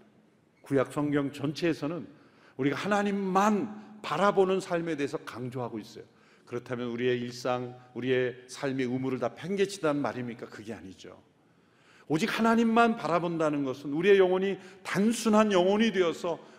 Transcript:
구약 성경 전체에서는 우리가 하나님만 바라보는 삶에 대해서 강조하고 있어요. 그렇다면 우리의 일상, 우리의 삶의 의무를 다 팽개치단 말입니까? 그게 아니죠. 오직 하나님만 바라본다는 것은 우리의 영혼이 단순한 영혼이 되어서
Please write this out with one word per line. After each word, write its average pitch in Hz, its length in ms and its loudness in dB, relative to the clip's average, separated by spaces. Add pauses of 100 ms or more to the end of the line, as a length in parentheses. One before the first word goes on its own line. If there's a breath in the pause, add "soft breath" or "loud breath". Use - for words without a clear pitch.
(640)
구약 131 300 0
성경 147 400 -2
전체에서는 151 720 -4 (500 soft breath)
우리가 135 200 0
하나님만 196 1200 0
바라보는 190 600 2
삶에 165 360 -4
대해서 143 220 -4
강조하고 120 600 -8
있어요. - 240 -16 (420 soft breath)
그렇다면 120 420 -6
우리의 123 320 0
일상, 123 560 -6 (180 loud breath)
우리의 127 540 -2
삶의 131 380 -4
의무를 127 320 -2
다 120 160 -4
팽개치단 180 600 -2
말입니까? 120 500 -6
그게 107 280 -12
아니죠. 92 460 -18 (840 soft breath)
오직 165 320 0
하나님만 226 580 4
바라본다는 160 680 0
것은 135 300 -6
우리의 196 240 6
영혼이 185 400 4 (240 loud breath)
단순한 214 680 4
영혼이 196 400 4
되어서 170 460 -2 (200 loud breath)